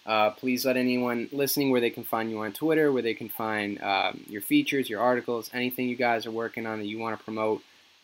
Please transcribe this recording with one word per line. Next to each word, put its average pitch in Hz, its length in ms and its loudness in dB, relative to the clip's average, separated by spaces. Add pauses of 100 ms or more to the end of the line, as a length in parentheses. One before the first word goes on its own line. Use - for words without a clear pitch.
uh, 107 240 4
please 127 340 -2
let 127 120 2
anyone 123 560 0
listening 139 380 2
where 123 100 6
they 117 100 4
can 117 140 -8
find 113 260 -2
you 110 100 -4
on 107 120 -4
Twitter, 156 400 4
where 123 100 2
they 113 120 0
can 110 160 -10
find, 104 520 -2
um, 98 460 0
your 104 140 -10
features, 139 460 2
your 104 120 -4
articles, 120 520 0
anything 123 360 -2
you 120 80 -4
guys 117 300 2
are 113 40 -6
working 113 360 -6
on 110 120 -4
that 104 80 -6
you 107 120 -6
wanna 113 180 -4
promote, 110 460 -2 (420)